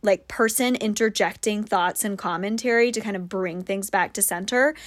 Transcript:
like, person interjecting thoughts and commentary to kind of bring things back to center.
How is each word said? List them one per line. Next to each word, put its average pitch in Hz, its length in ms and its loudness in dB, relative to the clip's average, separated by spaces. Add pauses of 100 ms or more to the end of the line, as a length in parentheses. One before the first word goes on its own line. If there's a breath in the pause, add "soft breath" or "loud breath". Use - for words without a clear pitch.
like, 190 280 0
person 247 460 2
interjecting 214 920 0
thoughts 180 400 0
and 202 120 -2
commentary 226 760 0
to 226 80 -4
kind 208 160 -4
of 180 100 -8
bring 185 360 -4
things 196 260 -4
back 185 240 0
to 202 80 -6
center. 247 540 2 (120)